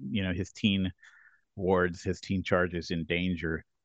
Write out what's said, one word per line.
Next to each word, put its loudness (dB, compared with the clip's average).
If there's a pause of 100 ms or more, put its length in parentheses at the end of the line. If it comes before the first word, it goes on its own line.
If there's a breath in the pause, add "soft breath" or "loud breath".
(100)
you 0
know, 0
his -6
teen 2 (680 soft breath)
wards, 2
his -4
teen -2
charges 0
in -2
danger, 0 (200)